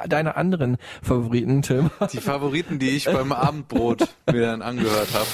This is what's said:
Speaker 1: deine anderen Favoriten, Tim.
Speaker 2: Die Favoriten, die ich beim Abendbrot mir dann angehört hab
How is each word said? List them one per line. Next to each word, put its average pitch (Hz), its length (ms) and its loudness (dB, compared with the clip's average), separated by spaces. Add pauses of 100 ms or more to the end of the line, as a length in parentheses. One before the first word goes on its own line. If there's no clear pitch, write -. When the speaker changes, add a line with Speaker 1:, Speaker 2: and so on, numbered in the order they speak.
Speaker 1:
deine 156 260 0
anderen 156 420 0 (260)
Favoriten, 120 580 2
Tim. 139 300 2 (200)
Speaker 2:
Die 143 60 -8
Favoriten, 143 600 -2
die 131 100 2
ich 139 160 0
beim 135 260 0
Abendbrot 131 760 0 (240)
mir 120 100 2
dann 113 220 -2
angehört 110 500 0
hab 110 200 0